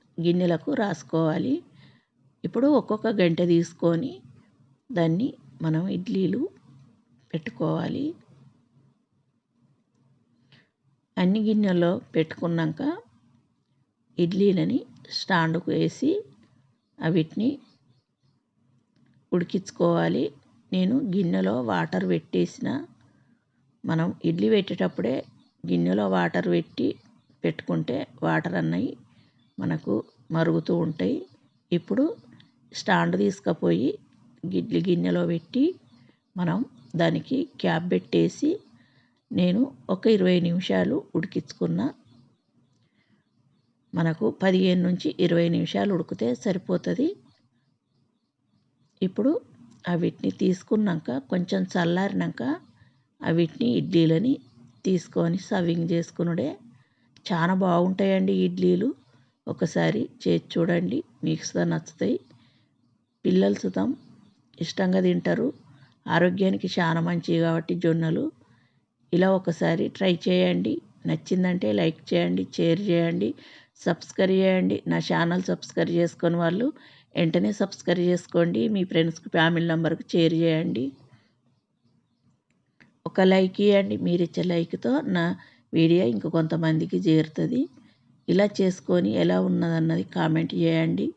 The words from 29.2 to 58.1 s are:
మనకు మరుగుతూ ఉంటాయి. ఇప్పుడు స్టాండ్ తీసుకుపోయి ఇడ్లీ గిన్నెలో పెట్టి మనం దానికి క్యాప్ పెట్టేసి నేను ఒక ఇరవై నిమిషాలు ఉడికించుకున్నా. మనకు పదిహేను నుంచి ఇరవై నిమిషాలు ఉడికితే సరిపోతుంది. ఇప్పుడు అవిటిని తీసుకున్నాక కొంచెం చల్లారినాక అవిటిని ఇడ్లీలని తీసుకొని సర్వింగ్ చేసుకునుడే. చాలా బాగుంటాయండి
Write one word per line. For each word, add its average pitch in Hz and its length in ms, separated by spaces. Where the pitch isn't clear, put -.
మనకు - 360
మరుగుతూ 165 460
ఉంటాయి. 170 400
ఇప్పుడు 196 320
స్టాండ్ 175 460
తీసుకుపోయి 190 720
ఇడ్లీ 175 320
గిన్నెలో 175 460
పెట్టి 170 360
మనం 175 220
దానికి 165 420
క్యాప్ 170 300
పెట్టేసి 185 600
నేను 180 300
ఒక 190 180
ఇరవై 185 320
నిమిషాలు 185 580
ఉడికించుకున్నా. 175 760
మనకు 165 380
పదిహేను 185 500
నుంచి 180 280
ఇరవై 170 300
నిమిషాలు 175 440
ఉడికితే 180 420
సరిపోతుంది. 185 720
ఇప్పుడు 208 300
అవిటిని 175 460
తీసుకున్నాక 190 840
కొంచెం 190 360
చల్లారినాక 185 800
అవిటిని 170 540
ఇడ్లీలని 165 580
తీసుకొని 175 560
సర్వింగ్ 170 500
చేసుకునుడే. 170 600
చాలా 175 280
బాగుంటాయండి 190 840